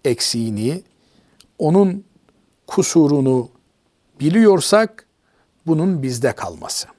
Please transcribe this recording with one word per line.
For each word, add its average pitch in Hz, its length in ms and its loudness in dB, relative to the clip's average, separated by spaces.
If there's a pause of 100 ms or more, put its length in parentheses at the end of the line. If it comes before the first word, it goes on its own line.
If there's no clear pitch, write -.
eksiğini, 117 760 -4 (760)
onun 190 460 0 (640)
kusurunu 139 840 2 (720)
biliyorsak 202 840 2 (640)
bunun 160 360 0
bizde 123 280 -2
kalması. - 560 -10 (120)